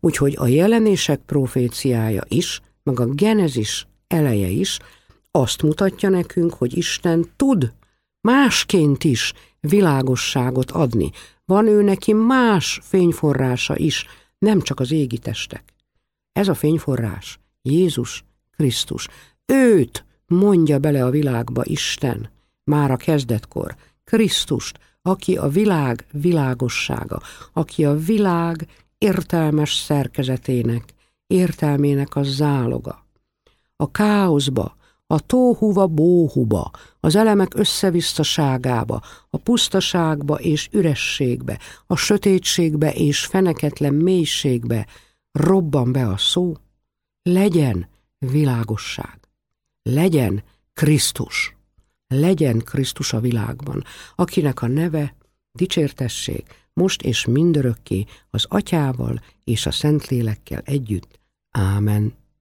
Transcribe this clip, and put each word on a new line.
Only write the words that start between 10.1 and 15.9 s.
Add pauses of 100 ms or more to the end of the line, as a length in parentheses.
adni. (340)
Van
ő
neki
más
fényforrása
is, (320)
nem
csak
az
égi
testek. (580)